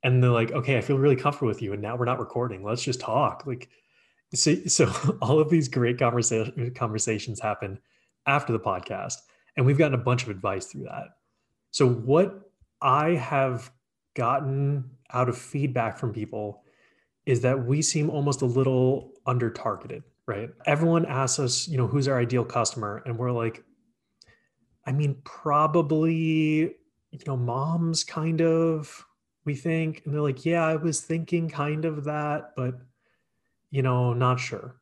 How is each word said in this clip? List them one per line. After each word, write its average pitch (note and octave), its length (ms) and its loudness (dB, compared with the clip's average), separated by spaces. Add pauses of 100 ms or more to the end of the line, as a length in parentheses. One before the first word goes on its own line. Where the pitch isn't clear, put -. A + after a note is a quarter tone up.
And B2+ 200 4
they're B2 80 6
like, A2+ 220 2
"Okay, C3 260 0
I - 20 2
feel C#3 180 0
really C3+ 180 6
comfortable C#3+ 320 0
with G#2 120 -4
you. G2 120 -6
And G#2 100 -6
now A2 140 -6
we're B2 100 -2
not B2 120 0
recording. A2+ 440 -6
Let's A2 200 -4
just B2+ 180 -4
talk." B2+ 460 0
Like, B2 220 -10 (640)
so, - 220 4 (120)
so - 240 4 (280)
<laughs> - 40 -4
all C3 160 4
of D3+ 120 2
these D#3 180 4
great B2 300 0
conversa-, A#2+ 760 0
conversations G#2+ 640 -4
happen G2+ 380 -6 (460)
after C#3 280 0
the A2+ 80 0
podcast. F#2+ 560 -6 (400)
And B2+ 100 4
we've C#3 120 4
gotten C#3+ 200 4
a A2 40 -2
bunch B2 200 2
of - 60 -8
advice G2 380 -4
through C#2 180 -14
that. - 240 -12 (640)
So C3+ 160 4
what C3 640 2 (300)
I D3 300 4
have C3+ 600 -2 (440)
gotten C#3 760 0 (220)
out B2 160 2
of A#2+ 80 -2
feedback B2 640 -2
from A2+ 140 -4
people G#2 500 -8 (600)
is B2 160 2
that B2+ 260 0
we C#3+ 160 2
seem D3+ 260 0
almost C#3+ 340 0
a C3 40 2
little C3 680 2 (140)
under-targeted, A#2 800 -2 (220)
right? A2+ 240 -6 (160)
Everyone E3 400 4
asks C3 320 0
us, C3 300 -2
you D3+ 80 -2
know, B2 120 2
"Who's C3+ 180 2
our C3+ 120 2
ideal A#2+ 260 2
customer?" A2 600 -4
And A#2 120 -6
we're B2 140 -2
like, A2+ 320 -4 (1200)
"I C3+ 80 -6
mean, C#3+ 320 0
probably, D#3 1400 2
you - 640 -8
know, C3+ 100 -4
moms, D#3 680 -2
kind D#3+ 360 -2
of, E3 640 2 (400)
we D3 100 -2
think." D#3+ 500 -2
And D3 100 -4
they're D3+ 60 -2
like, C#3 240 -2
"Yeah, E3+ 200 2
I D#3+ 120 2
was D#3 240 -2
thinking E3 480 -2
kind D3+ 360 -2
of D3+ 200 -4
that, D3 520 -4
but, B2+ 220 -4 (920)
you C3+ 120 0
know, B2 300 2
not B2 260 2
sure." - 440 -8